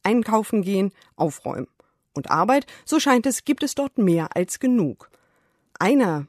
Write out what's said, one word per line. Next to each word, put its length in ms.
einkaufen 580
gehen, 300
aufräumen. 500
Und 160
Arbeit, 360
so 160
scheint 260
es, 180
gibt 200
es 100
dort 240
mehr 380
als 240
genug. 500
Einer, 520